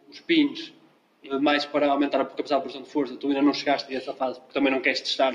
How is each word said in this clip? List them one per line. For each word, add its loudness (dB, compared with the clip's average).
os -20
pins, 0
eh, -4
mais 2
para 0
aumentar 0
a 0
capacidade -4
de -10
produção -12
de -18
força. -4
Tu -6
ainda 0
não 4
chegaste -2
a -4
essa -8
fase, -4
porque -20
também 2
não 0
queres 2
testar 0